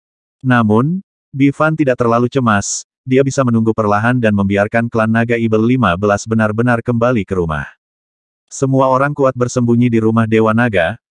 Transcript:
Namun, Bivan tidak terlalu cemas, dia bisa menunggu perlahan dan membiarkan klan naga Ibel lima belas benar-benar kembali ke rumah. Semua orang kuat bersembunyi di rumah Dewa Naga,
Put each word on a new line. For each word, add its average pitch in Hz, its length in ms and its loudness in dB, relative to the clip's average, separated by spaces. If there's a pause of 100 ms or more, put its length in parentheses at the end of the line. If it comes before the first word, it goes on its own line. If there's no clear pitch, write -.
(440)
Namun, 123 560 0 (320)
Bivan 147 480 0
tidak 131 160 2
terlalu 117 320 0
cemas, 117 560 -2 (240)
dia 131 160 4
bisa 135 240 -4
menunggu 113 240 0
perlahan 110 480 0
dan 107 160 0
membiarkan 101 560 0
klan 110 240 0
naga 117 240 0
Ibel 110 240 0
lima 117 320 0
belas 101 320 0
benar-benar 113 560 0
kembali 120 400 -2
ke 92 160 -6
rumah. 76 320 -6 (760)
Semua 135 400 -2
orang 131 240 0
kuat 135 240 0
bersembunyi 123 560 0
di 113 80 0
rumah 113 240 2
Dewa 110 320 2
Naga, 107 400 0 (160)